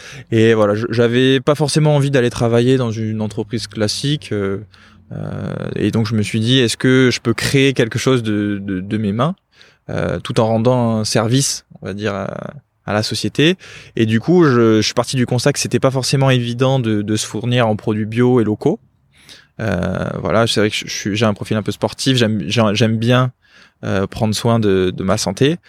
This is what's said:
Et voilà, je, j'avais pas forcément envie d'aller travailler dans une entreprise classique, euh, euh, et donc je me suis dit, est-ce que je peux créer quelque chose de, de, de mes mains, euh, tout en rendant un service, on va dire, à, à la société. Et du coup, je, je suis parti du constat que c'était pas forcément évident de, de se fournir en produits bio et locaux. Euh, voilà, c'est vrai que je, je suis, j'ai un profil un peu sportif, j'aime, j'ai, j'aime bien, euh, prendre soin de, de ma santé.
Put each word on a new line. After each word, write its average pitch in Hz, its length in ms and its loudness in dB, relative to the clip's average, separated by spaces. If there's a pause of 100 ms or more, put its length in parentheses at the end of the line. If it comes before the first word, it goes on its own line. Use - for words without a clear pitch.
(320)
Et 113 220 6
voilà, 104 200 4
je, 107 160 -2
j'avais 120 500 2
pas 147 140 0
forcément 151 420 2
envie 143 140 2
d'aller 127 200 2
travailler 120 480 2
dans 123 120 0
une 110 320 -4
entreprise 107 460 -6
classique, 139 640 -4
euh, 98 280 -4 (520)
euh, 101 420 -8 (220)
et 104 160 0
donc 110 160 0
je 113 80 -4
me 107 60 0
suis 104 180 -2
dit, 123 200 2
est-ce 117 180 0
que 131 340 4
je - 80 -4
peux 117 140 -2
créer 139 400 0
quelque 123 260 -2
chose 131 240 0
de, 104 380 -2
de, 98 180 -4
de 101 180 -6
mes 107 140 -2
mains, 131 240 -2 (540)
euh, 90 300 -4
tout 120 200 -4
en 113 80 2
rendant 113 520 0
un 110 40 -4
service, 117 600 -2 (160)
on - 40 -14
va 98 80 -8
dire, 101 220 -4
à, - 380 -8 (320)
à 98 80 -4
la 107 100 0
société. 143 540 0 (380)
Et 117 100 2
du 110 140 2
coup, 170 260 4
je, 117 320 4
je 110 40 2
suis - 120 -2
parti 123 240 -2
du 123 80 2
constat 127 280 0
que - 60 -4
c'était - 200 -2
pas 135 120 2
forcément 135 380 0
évident 127 500 0
de, 110 220 0
de 104 140 -2
se - 120 -4
fournir 120 400 0
en 107 80 0
produits 107 300 -2
bio 123 340 2
et 113 40 4
locaux. 107 360 0 (800)
Euh, 90 500 -4 (120)
voilà, 101 260 2
c'est 113 120 0
vrai 107 100 2
que - 60 -8
je, - 100 -6
je - 80 -10
suis, 101 220 -4
j'ai 107 100 0
un 107 80 2
profil 110 240 -4
un 104 60 -4
peu - 80 -6
sportif, - 440 -2
j'aime, 110 320 0
j'ai, 107 140 0 (120)
j'aime 113 240 2
bien, 123 340 2 (520)
euh, 101 240 -2
prendre 110 260 -2
soin 117 260 0
de, 95 360 2
de - 80 -6
ma 95 140 0
santé. 135 400 0 (120)